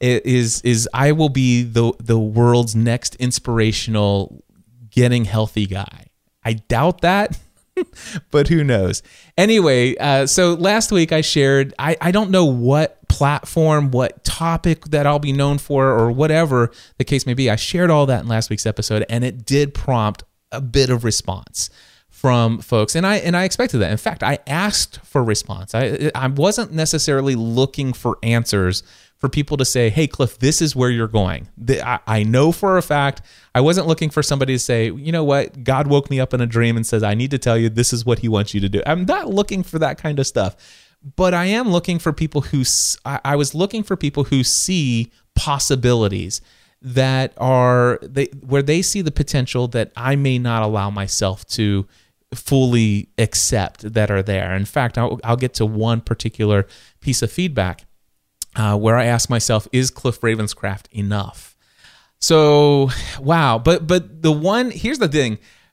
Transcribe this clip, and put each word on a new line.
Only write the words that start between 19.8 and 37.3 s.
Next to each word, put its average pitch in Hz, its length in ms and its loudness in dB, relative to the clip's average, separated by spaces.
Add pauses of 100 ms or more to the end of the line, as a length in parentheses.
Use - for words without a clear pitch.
a - 80 -8
bit 131 300 2
of 117 140 0
response - 680 -6 (380)
from 117 520 2
folks. 107 360 0
And 175 100 0
I, 208 100 2
and 175 200 0
I 185 80 0
expected 214 340 -2
that. 92 120 0
In 107 60 -2
fact, - 260 -6
I 131 240 -2
asked 180 540 -4
for - 220 -2
response. 107 520 -4
I, 131 400 -2
I 127 140 -2
wasn't 185 440 -2
necessarily 147 640 0
looking 127 580 -2
for - 300 -4
answers 110 600 0 (380)
for 135 80 -2
people 143 300 -2
to 131 60 2
say, 120 260 2
"Hey, 151 160 0
Cliff, - 320 -4
this 143 240 2
is 151 120 -2
where 127 160 2
you're 117 160 0
going." 92 420 -2 (100)
The, 117 280 -2
I, 120 200 -4
I 110 160 0
know 127 300 4
for 190 260 2
a 170 40 0
fact, 139 380 -2 (340)
I 123 60 4
wasn't 165 260 2
looking 160 220 0
for 147 140 -2
somebody 135 320 0
to 123 40 -2
say, 117 320 0
"You 143 220 -6
know 160 120 0
what? 139 380 -2
God 131 240 0
woke 151 240 2
me 135 80 -2
up 131 140 -2
in 123 80 0
a 120 60 2
dream 117 300 2
and 113 100 -2
says, 110 160 0
'I 104 120 0
need 127 180 -2